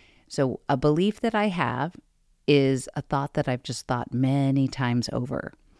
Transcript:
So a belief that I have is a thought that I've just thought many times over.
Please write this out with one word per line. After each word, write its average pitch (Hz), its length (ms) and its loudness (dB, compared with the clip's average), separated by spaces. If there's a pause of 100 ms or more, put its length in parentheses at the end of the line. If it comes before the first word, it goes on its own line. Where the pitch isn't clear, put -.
(260)
So 131 400 -2
a 139 120 2
belief 151 420 2
that 226 140 -2
I 208 140 0
have 143 480 -4 (500)
is 135 500 4
a 147 60 -4
thought 143 320 -4
that 151 120 0
I've 127 160 -2
just - 240 -10
thought 120 280 -4
many 135 540 2
times 120 440 -2
over. 123 400 -6 (280)